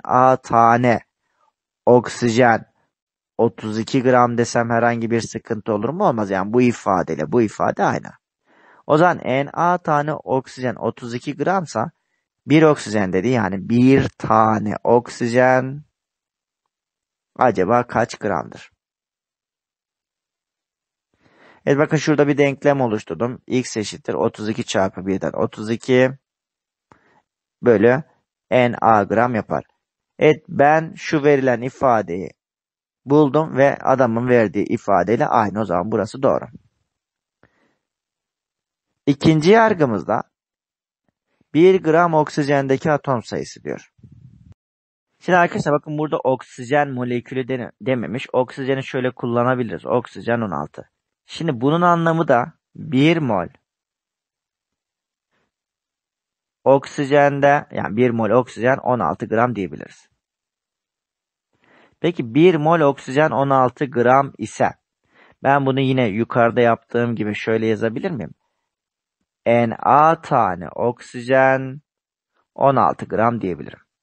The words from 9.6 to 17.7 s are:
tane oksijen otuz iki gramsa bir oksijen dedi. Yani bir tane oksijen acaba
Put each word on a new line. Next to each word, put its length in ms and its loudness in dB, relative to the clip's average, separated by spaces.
tane 360 -2
oksijen 640 -6
otuz 380 -8
iki 240 -10
gramsa 540 -4
bir 160 6
oksijen 500 0
dedi. 140 0
Yani 420 -2
bir 400 4
tane 720 0
oksijen 1000 0
acaba 520 0